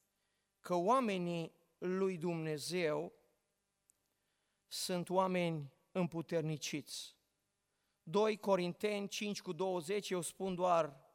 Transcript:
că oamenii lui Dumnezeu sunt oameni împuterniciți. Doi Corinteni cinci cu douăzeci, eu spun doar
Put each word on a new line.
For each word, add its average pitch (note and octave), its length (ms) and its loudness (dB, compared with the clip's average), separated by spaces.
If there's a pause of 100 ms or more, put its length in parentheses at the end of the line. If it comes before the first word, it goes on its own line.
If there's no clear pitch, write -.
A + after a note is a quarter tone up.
(600)
că - 140 -4
oamenii F3+ 800 2 (240)
lui F#3 400 0
Dumnezeu D#3+ 960 -2 (1500)
sunt - 420 -2
oameni F3 640 2 (180)
împuterniciți. D#3+ 1200 -2 (880)
Doi G#3 340 2
Corinteni G3+ 720 0
cinci G#3 340 -4
cu F3+ 120 -6
douăzeci, F#3 560 -2
eu F3+ 120 0
spun F#3+ 340 -4
doar E3 600 2